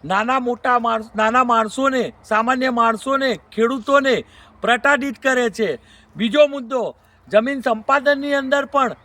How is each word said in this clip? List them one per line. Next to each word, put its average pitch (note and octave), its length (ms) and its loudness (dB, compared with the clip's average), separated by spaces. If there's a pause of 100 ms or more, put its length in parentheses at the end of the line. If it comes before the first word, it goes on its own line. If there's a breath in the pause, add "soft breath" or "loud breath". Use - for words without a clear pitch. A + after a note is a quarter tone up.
નાના A3 360 0
મોટા B3 380 0
માણસ-, A3+ 380 -2
નાના A3+ 280 2
માણસોને, A#3+ 680 0 (100)
સામાન્ય B3+ 480 0
માણસોને, A#3+ 680 0 (160)
ખેડૂતોને B3+ 720 2 (360 soft breath)
પ્રતાડિત B3 580 0
કરે B3 320 0
છે. F3 280 -4 (380 soft breath)
બીજો A#3 300 2
મુદ્દો, B3 500 -6 (320 soft breath)
જમીન B3 320 2
સંપાદનની C#4 760 0
અંદર C#4 320 -2
પણ C4 380 -2